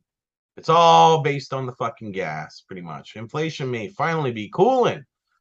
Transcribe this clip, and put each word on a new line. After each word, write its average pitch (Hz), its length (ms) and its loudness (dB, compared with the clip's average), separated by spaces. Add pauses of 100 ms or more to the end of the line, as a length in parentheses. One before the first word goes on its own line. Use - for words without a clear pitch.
(560)
It's - 120 -10
all 165 540 6
based 143 320 -4
on 135 120 -6
the 123 100 -10
fucking 113 360 -8
gas, 78 540 -10
pretty 92 160 -16
much. 76 340 -16
Inflation 147 540 -8
may 110 180 -8
finally 147 440 -4
be 107 200 -8
cooling, 196 520 2 (360)